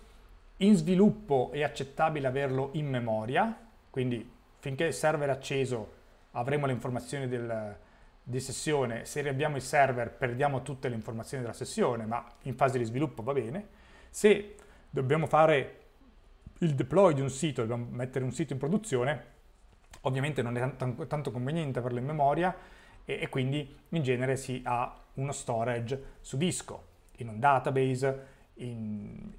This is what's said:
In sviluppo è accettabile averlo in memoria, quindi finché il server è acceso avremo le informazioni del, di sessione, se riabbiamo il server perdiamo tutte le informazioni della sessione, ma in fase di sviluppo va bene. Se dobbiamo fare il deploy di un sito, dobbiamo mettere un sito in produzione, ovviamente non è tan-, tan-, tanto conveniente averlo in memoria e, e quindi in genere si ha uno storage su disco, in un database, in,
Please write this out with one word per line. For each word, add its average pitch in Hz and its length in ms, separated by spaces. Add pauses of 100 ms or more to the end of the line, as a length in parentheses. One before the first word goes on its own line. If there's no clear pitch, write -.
(580)
In 202 180
sviluppo 165 760
è 147 120
accettabile 143 640
averlo 131 460
in 151 140
memoria, 127 720 (320)
quindi 123 400 (300)
finché 139 240
il 160 100
server 156 360
è - 20
acceso 127 600 (400)
avremo 139 340
le 131 60
informazioni 123 540
del, 117 500 (460)
di 127 160
sessione, 127 680
se - 160
riabbiamo 143 340
il 131 60
server 127 500
perdiamo 131 500
tutte 135 260
le 120 60
informazioni 113 480
della 113 100
sessione, 120 540
ma 117 180 (180)
in 135 120
fase 131 240
di 120 60
sviluppo 120 400
va 127 80
bene. 139 340 (420)
Se - 460 (340)
dobbiamo 143 380
fare 151 540 (760)
il 156 180
deploy 160 360
di 135 100
un 135 80
sito, 135 320
dobbiamo 120 280
mettere 127 340
un 127 60
sito 147 220
in 131 80
produzione, 139 640 (800)
ovviamente 135 400
non 120 140
è 123 40
tan-, 131 160
tan-, 131 320
tanto 147 240
conveniente 127 480
averlo 123 180
in 120 60
memoria 151 520 (480)
e, - 160
e - 80
quindi 135 480 (120)
in 165 160
genere 127 320
si 127 280
ha 123 320 (180)
uno 139 180
storage 120 680 (180)
su - 160
disco, - 580 (240)
in 120 100
un 107 100
database, 135 960 (220)
in, 110 840